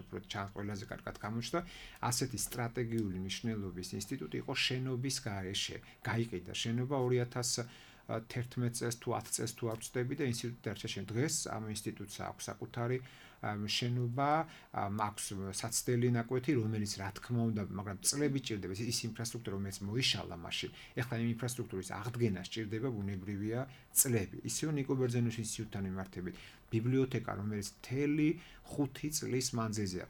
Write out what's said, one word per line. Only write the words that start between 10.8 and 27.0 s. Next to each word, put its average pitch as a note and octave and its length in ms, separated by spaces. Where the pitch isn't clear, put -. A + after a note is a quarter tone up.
შენ. G2 160
დღეს A#2+ 300
ამ A2 220
ინსტიტუტს G#2 500
აქვს F#2 260
საკუთარი, A#2+ 540
ამ, G#2 240
შენობა, B2 640
ამ, G2+ 300
აქვს G#2 240
საცდელი A#2+ 640
ნაკვეთი, B2 420
რომელიც, A2 400
რა G2 180
თქმა A#2+ 320
უნდა, G#2+ 220
მაგრამ G2 340
წლები C#3 400
ჭირდება, F#2+ 320
ის, G2 80
ის A#2 220
ინფრასტრუქტურა, A2+ 540
რომელიც G2 240
მოიშალა G2+ 560
მაშინ, F2 340
ეხლა B2 240
იმ A#2 120
ინფრასტრუქტურის A2+ 640
აღდგენა A2+ 480
სჭირდება, A2 480
ბუნებრივია, G2+ 720
წლები. A2+ 500
ისევ - 300
ნიკო C#3+ 260
ბერძენიშვილის A#2+ 480
ინსტიტუტთან G#2+ 400
მიმართებით, F#2 500
ბიბლიოთეკა, B2 680